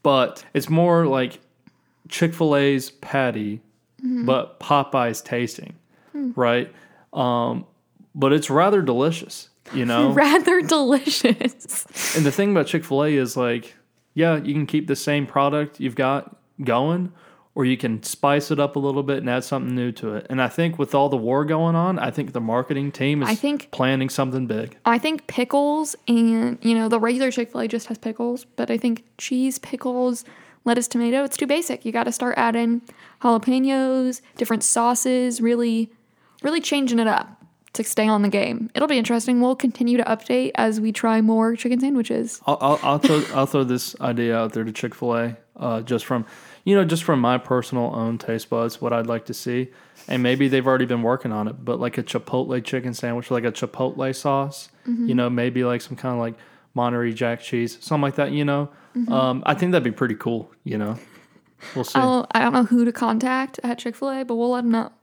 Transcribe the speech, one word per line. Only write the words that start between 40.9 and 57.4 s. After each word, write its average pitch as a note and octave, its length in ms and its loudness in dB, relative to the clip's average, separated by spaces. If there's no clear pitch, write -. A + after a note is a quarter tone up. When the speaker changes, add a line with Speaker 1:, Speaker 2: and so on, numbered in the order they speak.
Speaker 2:
try A3 300 2
more A3+ 340 2
chicken B3 240 0
sandwiches. A#3 680 0
Speaker 1:
I'll, C#3+ 160 2
I'll, C#3+ 220 2
I'll C#3+ 160 2
throw, D3+ 240 4
I'll C3+ 120 2
throw C3+ 180 0
this B2 360 -4
idea A#2+ 380 0
out A2+ 160 -2
there A2+ 100 -2
to A2+ 80 -6
Chick-fil-A, A#2 640 -4
uh, A#2 240 -4
just A#2 240 -2
from, A#2+ 200 -2
you G3 100 6
know, F#3+ 100 6
just E3 180 0
from D3+ 160 2
my B2 180 4
personal B2 580 -2
own A2+ 220 -2
taste A2+ 320 -6
buds, A#2 300 -2
what A#2+ 140 -2
I'd A2+ 140 -2
like A#2 180 -4
to A#2 80 -10
see. B2+ 360 -4
And C3 160 -2
maybe C3 240 4
they've C3 200 2
already C3 180 4
been A#2+ 160 -2
working B2 300 0
on G#2+ 160 -2
it, B2+ 180 -10
but, B2 140 -2
like, A#2+ 180 -4
a B2 60 -4
Chipotle B2+ 600 -4
chicken B2+ 300 -6
sandwich, A#2+ 380 -6
like, A#2+ 120 0
a A#2+ 80 0
Chipotle C3 640 -4
sauce, C#3 540 -2
Speaker 2:
Mm-hmm. A#3+ 200 -2
Speaker 1:
you C3 80 2
know, B2 140 2
maybe, B2 340 0
like, B2 180 0
some - 160 -12
kinda, B2 200 -4
like, A#2 180 -4
Monterey A#2+ 380 0
Jack A#2 280 -2